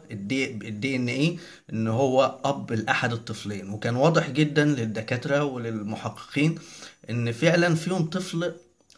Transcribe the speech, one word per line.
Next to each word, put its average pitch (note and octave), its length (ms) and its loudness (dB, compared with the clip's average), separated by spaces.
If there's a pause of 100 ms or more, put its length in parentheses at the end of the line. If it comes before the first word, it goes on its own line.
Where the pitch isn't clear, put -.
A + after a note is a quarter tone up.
(120)
الدي، A#2 400 -2
الدي A2 440 -4
إن B2 120 0
إيه D3 300 2 (360)
إن A2+ 140 0
هو B2+ 580 4
أب D#3+ 260 0
لأحد A#2 420 0
الطفلين، G#2 560 -8
وكان A#2 260 -4
واضح D3 340 4
جدا D3 360 4
للدكاترة B2 800 0
وللمحققين A#2 1120 -2 (540)
إن A#2 220 -2
فعلا E3+ 440 4
فيهم F3+ 340 0
طفل F3 440 -4 (440)